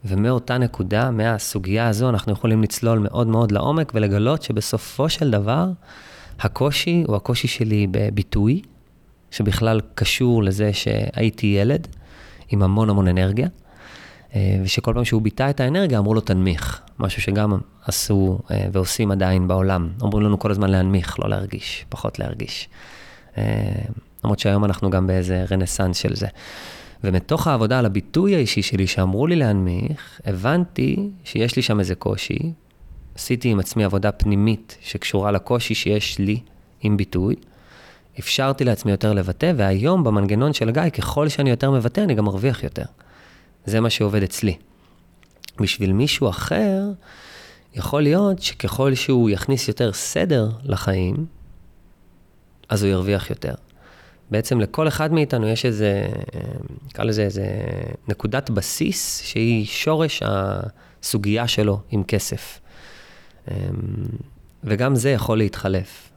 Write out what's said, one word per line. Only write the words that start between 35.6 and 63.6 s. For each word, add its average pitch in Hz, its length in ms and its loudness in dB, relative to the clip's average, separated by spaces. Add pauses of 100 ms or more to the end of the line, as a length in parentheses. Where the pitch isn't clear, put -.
שיש 104 440 -2
לי 104 200 0 (420)
עם 104 160 2
ביטוי, 98 380 0 (840)
אפשרתי 135 440 0
לעצמי 110 280 2
יותר 107 220 2
לבטא, 95 440 0
והיום 113 460 4
במנגנון 107 500 2
של 113 180 0
גיא, 156 180 2
ככל 147 400 -2
שאני 143 200 2
יותר 135 220 2
מבטא, 120 300 2
אני 170 140 2
גם 107 100 2
מרוויח 104 380 0
יותר. - 200 -8 (840)
זה 107 140 0
מה 113 100 2
שעובד 104 340 0
אצלי. 92 320 -2 (1080)
בשביל 98 320 0
מישהו 127 360 0
אחר, 196 540 0 (920)
יכול 143 280 -2
להיות 185 380 2
שככל 131 540 0
שהוא 123 340 4
יכניס 117 380 0
יותר 107 260 0
סדר 135 560 0 (140)
לחיים, 98 600 0 (1400)
אז 104 140 0
הוא 98 80 4
ירוויח 95 380 0
יותר. - 240 -6 (800)
בעצם 113 280 0
לכל 151 280 0
אחד 156 260 0
מאיתנו 139 340 2
יש 113 180 0
איזה, 104 380 2 (840)
נקרא - 180 -6
לזה 107 180 0
איזה 98 220 -2 (600)
נקודת 110 420 -4
בסיס, - 720 -4
שהיא 113 440 0
שורש 156 600 -2
הסוגיה 104 1200 -4
שלו 104 320 2 (120)
עם 104 120 0
כסף. - 560 -4 (920)
אמ, - 20 -6 (1080)